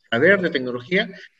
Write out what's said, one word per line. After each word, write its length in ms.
saber 300
de 80
tecnología, 600